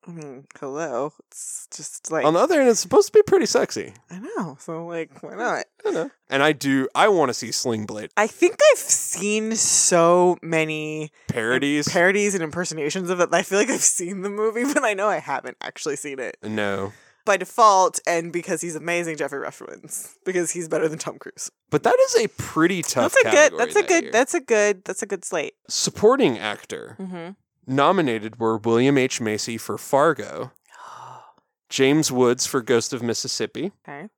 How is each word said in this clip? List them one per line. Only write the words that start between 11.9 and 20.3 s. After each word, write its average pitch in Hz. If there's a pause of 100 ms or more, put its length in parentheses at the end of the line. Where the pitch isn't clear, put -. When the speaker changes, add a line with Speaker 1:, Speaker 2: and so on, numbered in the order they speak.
Speaker 1:
and 180
impersonations 160
of 180
it. 175
I 170
feel 190
like 285
I've -
seen 180
the 202
movie, 214
<laughs> 277
but 294
I 214
know 196
I 180
haven't 135
actually -
seen 139
it. 113
Speaker 2:
No. 104 (320)
Speaker 1:
By 196
default, 190
and 170
because 170
he's 170
amazing, 165
Jeffrey 139
Rush -
wins. - (100)
Because 180